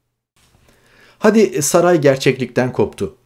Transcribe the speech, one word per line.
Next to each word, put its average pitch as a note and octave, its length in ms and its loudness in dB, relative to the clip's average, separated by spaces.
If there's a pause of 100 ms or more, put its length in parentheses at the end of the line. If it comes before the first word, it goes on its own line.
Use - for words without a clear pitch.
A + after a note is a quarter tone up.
(1200)
Hadi G#3 440 0
saray E3+ 380 2
gerçeklikten C3 720 0
koptu. - 540 -6